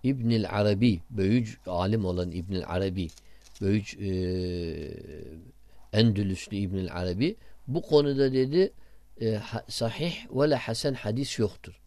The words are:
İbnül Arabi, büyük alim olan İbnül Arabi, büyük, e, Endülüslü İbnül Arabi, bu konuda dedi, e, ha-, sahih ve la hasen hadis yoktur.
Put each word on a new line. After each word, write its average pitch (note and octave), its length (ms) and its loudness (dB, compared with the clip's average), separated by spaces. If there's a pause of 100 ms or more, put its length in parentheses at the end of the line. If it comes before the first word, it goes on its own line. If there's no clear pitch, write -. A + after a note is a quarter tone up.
İbnül A#2 460 2
Arabi, G#2 520 4 (100)
büyük G#2+ 560 2
alim F#2+ 380 0
olan F2+ 280 0
İbnül F2+ 340 -4
Arabi, F#2 420 -2 (520)
büyük, G2+ 400 0
e, G2 100 -4 (1800)
Endülüslü G#2 640 2
İbnül F#2+ 360 -2
Arabi, F#2 440 -2 (300)
bu C#3 160 -4
konuda C#3 500 4
dedi, C#3 400 2 (480)
e, A2 140 2
ha-, A2 340 -6
sahih A#2+ 460 -2 (160)
ve C#3 200 4
la C3 80 2
hasen B2 360 -2
hadis A#2+ 440 -4
yoktur. - 480 -2